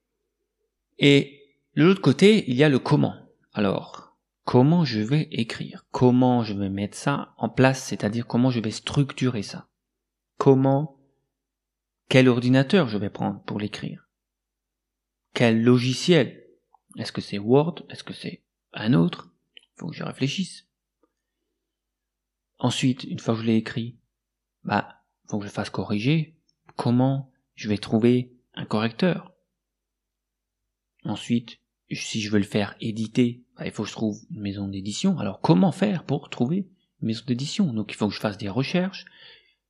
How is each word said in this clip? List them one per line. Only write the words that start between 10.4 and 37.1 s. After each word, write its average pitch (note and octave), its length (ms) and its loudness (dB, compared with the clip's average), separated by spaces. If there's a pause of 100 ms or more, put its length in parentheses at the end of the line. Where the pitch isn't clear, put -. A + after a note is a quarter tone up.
quel C3 200 6
ordinateur C3 600 4
je G#2+ 100 -4
vais G2 120 -4
prendre G2+ 320 -6
pour A2+ 160 -8
l'écrire ? - 500 -10 (1300)
Quel A2+ 280 2
logiciel ? B2+ 840 2 (500)
Est-ce - 160 -10
que - 80 -6
c'est G2+ 180 -8
Word ? C3+ 520 2
Est-ce - 140 -16
que - 100 -14
c'est - 280 -12 (300)
un A2 220 0
autre ? E3+ 360 0 (460)
Faut - 120 -12
que - 80 -12
je - 80 -10
réfléchisse. - 640 -6 (1900)
Ensuite, B2 460 0
une C3+ 140 -10
fois - 160 -2
que A2 60 -6
je A2+ 60 -4
l'ai A2+ 100 4
écrit, A2+ 420 -6 (680)
bah, - 380 -4 (240)
faut - 120 -6
que G2+ 60 -8
je G2+ 60 -12
fasse - 180 -8
corriger. A#2+ 680 -4 (380)
Comment C3 540 0 (240)
je - 140 -12
vais G#2 80 0
trouver A#2+ 580 2 (200)
un C3 100 -8
correcteur ? A2+ 680 -2 (1700)
Ensuite, - 540 -6 (340)
si - 280 -8
je G#2 100 -6
veux G#2 80 2
le G2+ 60 2
faire G2+ 360 -4
éditer, A#2+ 640 -2 (120)
bah, - 100 -10
il F#2 60 -10
faut A2+ 100 -8
que G2+ 60 -6
je - 60 -14
trouve G#2+ 240 -4 (120)
une G#2+ 100 -12
maison G2+ 280 -8
d'édition. G2+ 500 -4
Alors, G#2 220 -6
comment E3+ 300 4
faire G#2+ 340 -4
pour - 260 -6
trouver E3 380 -4 (340)
une A#2 60 -4
maison A2+ 180 -6